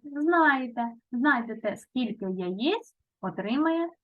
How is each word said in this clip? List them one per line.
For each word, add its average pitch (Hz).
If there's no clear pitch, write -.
знаєте, 277
знайдете, 233
скільки 214
яєць 190
отримає 294